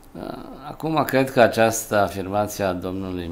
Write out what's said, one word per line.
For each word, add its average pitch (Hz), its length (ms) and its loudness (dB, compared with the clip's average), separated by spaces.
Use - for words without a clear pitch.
Acum, 151 360 -2
cred 131 260 2
că 131 100 4
această 110 600 4
afirmație 98 640 -2
a 92 80 2
domnului 90 600 -6